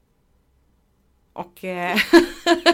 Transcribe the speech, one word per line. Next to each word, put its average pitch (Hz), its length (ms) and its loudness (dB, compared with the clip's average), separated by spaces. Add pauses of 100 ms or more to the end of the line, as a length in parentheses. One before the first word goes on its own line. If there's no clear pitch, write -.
(1300)
Och, - 320 -16
eh, 180 340 -6 (760)